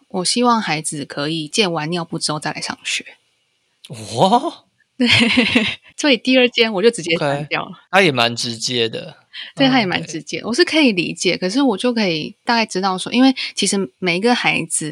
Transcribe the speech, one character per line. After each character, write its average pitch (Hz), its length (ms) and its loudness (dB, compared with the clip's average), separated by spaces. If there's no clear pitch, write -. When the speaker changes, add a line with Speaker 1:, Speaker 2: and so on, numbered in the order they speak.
Speaker 1:
我 185 160 -4
希 240 180 0
望 240 180 4
孩 156 220 -2
子 147 240 -6
可 143 240 -6
以 160 180 -4
戒 214 180 0
完 160 220 -4
尿 170 160 -4
布 165 140 -8
之 - 140 -4
后 151 80 -8
再 151 120 -6
来 - 80 -12
上 - 240 -8
学。 - 320 -6
Speaker 2:
哇。 240 460 2
Speaker 1:
对， 247 100 2
<laughs> 220 840 2
所 - 160 0
以 247 60 4
第 254 220 2
二 247 100 6
间 226 240 0
我 185 100 -2
就 233 80 6
直 202 120 -2
接 165 160 -2
删 147 280 -2
掉 156 160 -4
了。 - 60 -14
Speaker 2:
OK， 180 100 -18
他 185 100 4
也 185 100 6
蛮 120 240 2
直 117 220 -6
接 117 320 -2
的。 120 260 -12
Speaker 1:
对， 269 140 4
他 262 100 4
也 226 60 2
蛮 170 180 -2
直 156 200 -10
接， - 160 -8
Speaker 2:
嗯， - 20 -10
对。 - 60 -10
Speaker 1:
我 214 80 -4
是 330 100 4
可 311 160 2
以 262 120 6
理 165 200 -2
解， 170 240 -2
可 185 140 -4
是 240 100 0
我 254 160 2
就 247 160 0
可 226 160 0
以 151 260 -4
大 240 100 2
概 226 80 0
知 185 160 -6
道 190 160 0
说， - 160 -8
因 247 100 4
为 262 140 6
其 - 120 -2
实 196 320 -2
每 175 180 0
一 180 40 -4
个 240 140 2
孩 165 300 -2
子 160 260 -6